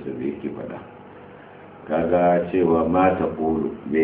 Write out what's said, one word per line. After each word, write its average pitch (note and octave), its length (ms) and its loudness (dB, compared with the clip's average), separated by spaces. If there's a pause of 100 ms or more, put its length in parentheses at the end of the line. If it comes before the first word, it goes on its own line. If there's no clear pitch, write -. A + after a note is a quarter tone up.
sa - 80 -8
me - 140 -8
yake C#2+ 220 -6
faɗa. - 300 -12 (1040)
Kaga F2 400 0 (260)
cewa E2 360 4
"ma F#2 200 2 (120)
taqulu", D#2 560 -2 (160)
me D#2 160 2